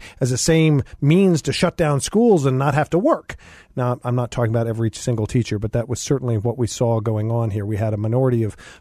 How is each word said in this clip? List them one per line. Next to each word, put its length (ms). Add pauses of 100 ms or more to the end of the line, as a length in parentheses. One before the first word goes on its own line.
(220)
as 80
the 80
same 460 (180)
means 400
to 100
shut 240
down 240
schools 460
and 120
not 180
have 160
to 80
work? 360 (400)
Now, 280
I'm 100
not 160
talking 220
about 160
every 260
single 320
teacher, 320
but 140
that 180
was 100
certainly 380
what 220
we 80
saw 320
going 320
on 180
here. 160
We 120
had 140
a 60
minority 460
of 120 (260)